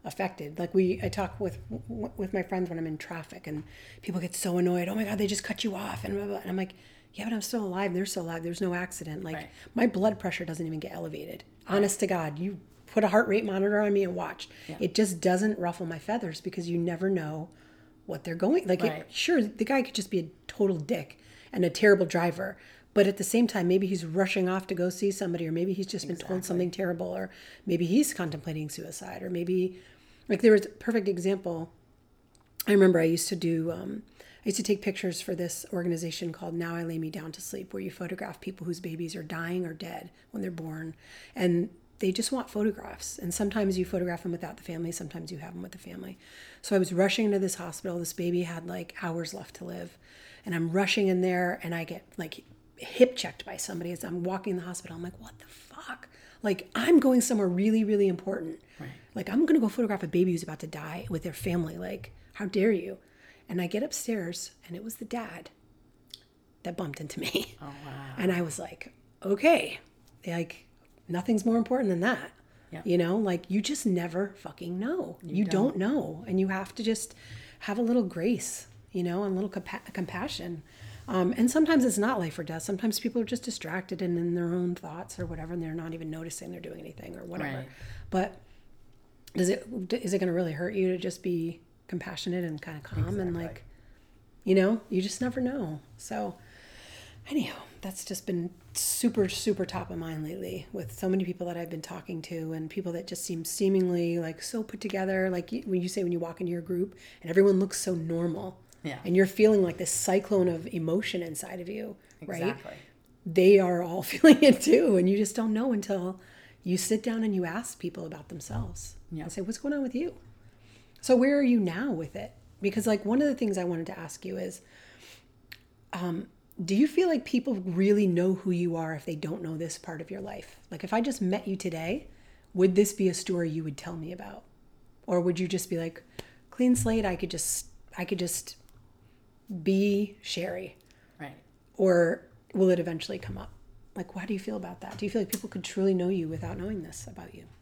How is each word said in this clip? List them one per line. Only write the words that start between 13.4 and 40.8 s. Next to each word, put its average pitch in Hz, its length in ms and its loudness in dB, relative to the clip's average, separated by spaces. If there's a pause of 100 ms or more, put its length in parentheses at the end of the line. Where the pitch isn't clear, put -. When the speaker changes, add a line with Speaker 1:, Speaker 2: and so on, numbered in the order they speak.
Speaker 1:
monitor 202 380 2
on 208 100 4
me 196 140 4
and 175 100 -4
watch. 170 320 -6 (220)
Speaker 2:
Yeah. 151 100 -10
Speaker 1:
It 185 160 -2
just 185 240 2
doesn't 185 400 4
ruffle 175 260 -2
my 165 140 -6
feathers 208 400 -4
because 175 300 -6
you 170 80 0
never 175 320 0
know 156 400 -2 (560)
what 160 180 -8
they're 170 120 -4
going, 240 320 4
like, 180 140 4
Speaker 2:
Right. 151 100 4 (100)
Speaker 1:
it, - 100 -16
sure, 320 320 2
the 214 220 -2
guy 269 160 2
could 254 140 -4
just 196 140 -4
be 185 100 2
a 160 80 -2 (200)
total 196 300 2
dick - 420 -4 (320)
and 180 140 2
a 165 40 4
terrible 196 360 8
driver. 175 520 -2 (380)
But 202 100 8
at 196 120 2
the 190 60 -4
same 233 220 4
time, 180 220 0
maybe 190 180 6
he's 180 180 -2
rushing 185 460 0
off 190 180 -2
to 196 60 -4
go 175 160 0
see 196 220 0
somebody, 175 360 -2
or 160 40 -2
maybe 180 220 0
he's 190 120 -2
just 185 220 -8
been 170 80 -4
told 185 240 -4
Speaker 2:
Exactly. - 80 -8
Speaker 1:
something 180 240 0
terrible, 180 340 -2 (100)
or 190 140 -6 (380)
maybe 175 180 2
he's 240 300 4
contemplating 156 520 -6
suicide, - 540 -12
or 185 80 -6
maybe, 180 500 0 (480)
like, 196 140 2
there 226 120 10
was 208 120 6
a - 40 -10
perfect 220 380 -2
example. 180 640 -2 (960)
I 208 40 4
remember 190 280 8
I 165 40 4
used 165 260 2
to 202 60 -2
do, 165 360 0
um, 202 300 -8 (420)
I - 20 -12
used 202 120 0
to 208 60 -2
take 202 180 2
pictures 190 400 -4
for 185 140 -4
this 175 360 -6
organization 170 640 -2
called 170 220 -8
Now 170 200 -4
I 170 80 -4
Lay 165 140 -4
Me 160 140 -4
Down 160 220 -10
to - 80 -16
Sleep, 190 320 -10
where 196 100 -6
you 185 80 -6
photograph 185 500 -10
people 185 240 -10
whose 175 140 -4
babies 165 360 -8
are 170 80 -10
dying 170 440 -4
or 160 60 -8
dead 170 360 -12 (220)
when 214 100 -8
they're 185 80 -4
born. 160 460 -8 (400)